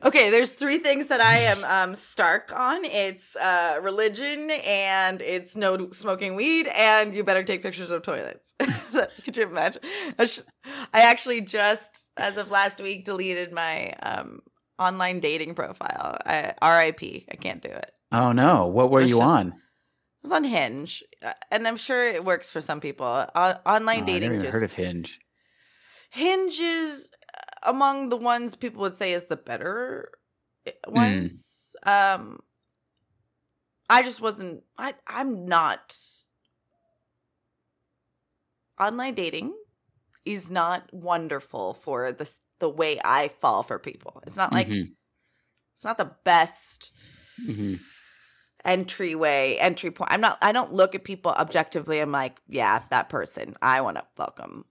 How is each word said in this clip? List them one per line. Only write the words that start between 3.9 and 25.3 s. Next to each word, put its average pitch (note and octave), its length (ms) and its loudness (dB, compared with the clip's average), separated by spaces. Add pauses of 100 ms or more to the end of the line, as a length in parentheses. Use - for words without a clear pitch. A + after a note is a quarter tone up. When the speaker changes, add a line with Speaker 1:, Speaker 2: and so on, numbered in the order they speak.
Speaker 1:
and F#3+ 680 0
it's F3+ 360 -6
no F#3 340 0
smoking F#3+ 460 -6
weed, D#4 320 0
and G#3+ 460 4
you G3+ 100 -4
better F#3+ 180 2
take F#3+ 200 -4
pictures F3+ 280 -8
of E3+ 120 -2
toilets. A#2+ 580 -8
<laughs> F3 320 -2
That, B3 180 2 (140)
could - 120 -10
you G4 80 0
imagine? E3+ 380 -2 (360)
I A#3+ 80 4
sh-, - 140 -8 (540)
I A3 60 8
actually A#3 400 6
just, G#3 640 -2 (140)
as G3+ 200 -4
of G#3 140 -6
last G3 300 2
week, G3 240 -8
deleted F#3 480 -4
my, E3 380 -4 (120)
um, - 380 -8 (380)
online F#3 400 0
dating D#3 360 -2
profile. - 680 -6
I, - 380 -2
R E3 160 6
I D#3+ 140 4
P. - 400 -12
I - 40 -12
can't - 260 -10
do - 80 -12
it. - 200 -14 (220)
Speaker 2:
Oh, A#2+ 200 4
no. B2+ 360 6
What B2+ 220 4
were C3+ 100 8
Speaker 1:
It's C3 100 6
Speaker 2:
you A#2 80 6
Speaker 1:
just A#2+ 100 8
Speaker 2:
on? G2+ 240 4
Speaker 1:
I - 40 -18 (680)
was D4+ 100 -6
on D#4 120 2
Hinge, D3 580 -4 (200)
uh, A2+ 100 -8 (180)
and A3+ 160 0
I'm A#3 100 -2
sure B3 300 0
it F3+ 180 -2
works F3+ 280 -2
for D#3+ 80 -6
some D3+ 200 -6
people. C3+ 260 -8
O-, E3+ 480 2 (120)
online A3 380 2
Speaker 2:
Oh, - 20 -2
Speaker 1:
dating F#3 100 0
Speaker 2:
I - 40 0
never A#2 140 0
even G2 100 -2
Speaker 1:
just - 100 -4
Speaker 2:
heard A2+ 100 2
of F#2+ 80 -6
Hinge. F2 460 -8 (920)